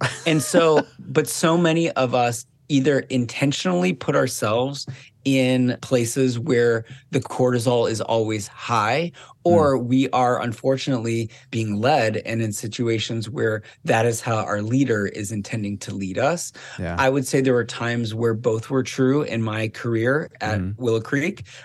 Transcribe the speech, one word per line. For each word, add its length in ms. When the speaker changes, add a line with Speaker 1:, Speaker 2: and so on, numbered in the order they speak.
Speaker 1:
<laughs> 260
Speaker 2:
And 160
so, 460
but 300
so 280
many 360
of 220
us 300
either 320
intentionally 960
put 200
ourselves 720
in 560
places 580
where 460
the 80
cortisol 720
is 100
always 480
high, 640
or 340
Speaker 1:
Hmm. 80
Speaker 2:
we 240
are 320
unfortunately 880
being 300
led 380
and 240
in 100
situations 800
where 320
that 200
is 160
how 160
our 240
leader 460
is 260
intending 460
to 160
lead 240
us. 340
Speaker 1:
Yeah. 200
Speaker 2:
I 100
would 180
say 140
there 140
were 100
times 500
where 200
both 340
were 140
true 400
in 200
my 260
career 640
at 180
Speaker 1:
Mm-hmm. 220
Speaker 2:
Willow 180
Creek, 460